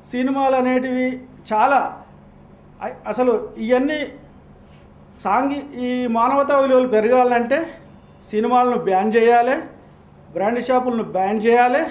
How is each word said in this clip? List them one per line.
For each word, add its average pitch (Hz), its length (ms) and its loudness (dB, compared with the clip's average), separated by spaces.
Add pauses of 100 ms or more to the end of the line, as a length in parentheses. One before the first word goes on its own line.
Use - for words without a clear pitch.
సినిమాలు 269 460 0
అనేటివి 254 640 -2 (340)
చాలా, 233 480 0 (800)
అ-, 247 260 -12
అసలు 220 500 0
ఇవన్నీ 262 500 0 (1120)
సాంఘి-, 269 600 -4
ఈ 247 280 -4
మానవతా 269 520 2
విలువలు 262 280 4
పెరగాలంటే 247 800 2 (640)
సినిమాలను 240 480 0
బ్యాన్ 190 380 0
చేయాలి, 240 400 4 (760)
బ్రాండ్ 220 300 -2
షాపులను 247 400 -2
బ్యాన్ 190 420 -2
చేయాలి 247 460 2